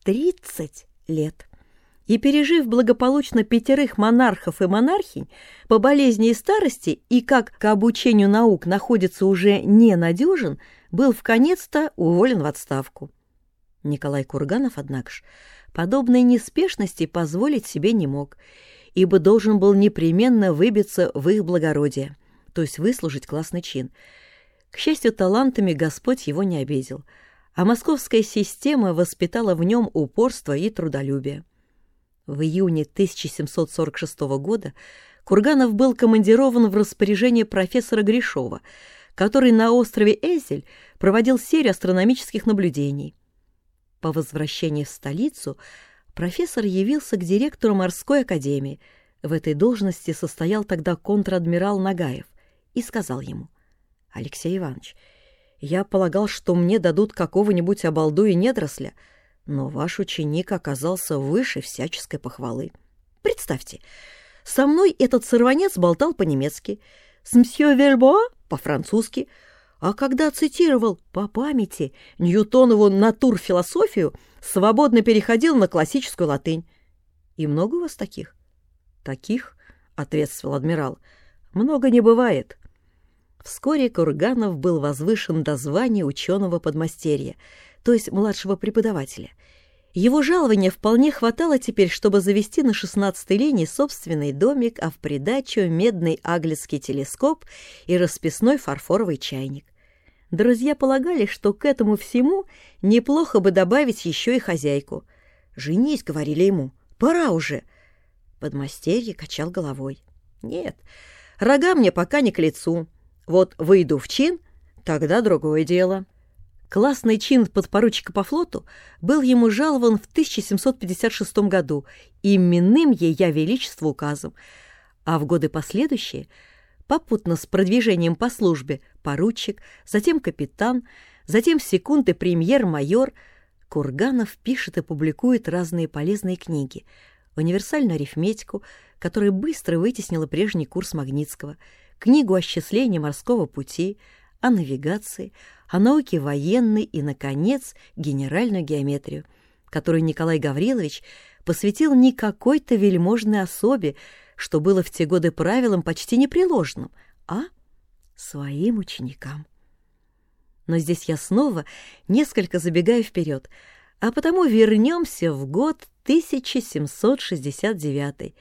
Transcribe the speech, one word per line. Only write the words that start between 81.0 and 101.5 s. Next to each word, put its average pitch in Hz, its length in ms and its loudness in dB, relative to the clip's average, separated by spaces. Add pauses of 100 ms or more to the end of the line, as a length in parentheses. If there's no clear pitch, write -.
много 262 360 0
не 240 100 6
бывает". 226 600 2 (840)
Вскоре 277 460 -2
Курганов 180 680 -2
был 165 220 0
возвышен 156 640 -2
до 147 140 -4
звания 185 480 -2
ученого 175 540 -4
подмастерья, 151 760 -6 (480)
то 240 100 4
есть 220 180 0
младшего 196 440 -2
преподавателя. 208 760 -4 (640)
Его 247 260 4
жалования 262 480 2
вполне 233 420 2
хватало 277 460 0
теперь, 202 320 0
чтобы 202 320 2
завести 202 400 0
на 247 120 4
шестнадцатой 196 640 -2
линии 240 280 0
собственный 156 640 -4
домик, 233 480 0
а 160 120 -4
в - 80 -16
придачу 180 600 -4
медный 170 600 0
аглицкий 160 580 -4
телескоп 139 640 -4 (440)
и 175 100 0
расписной 180 600 0
фарфоровый 170 600 -4
чайник. 135 480 -10 (640)
Друзья 240 460 2
полагали, 269 500 0
что - 280 -2